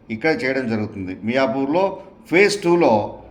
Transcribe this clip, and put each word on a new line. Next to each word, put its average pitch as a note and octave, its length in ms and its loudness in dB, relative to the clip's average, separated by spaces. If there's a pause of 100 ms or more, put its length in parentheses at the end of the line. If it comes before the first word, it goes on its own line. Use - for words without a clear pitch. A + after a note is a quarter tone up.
ఇక్కడ B2+ 340 -2
చేయడం C3 240 -2
జరుగుతుంది. G#2 560 -6
మియాపూర్లో C3+ 760 0 (320)
ఫేజ్ G3 320 4
టూలో D3 560 2 (100)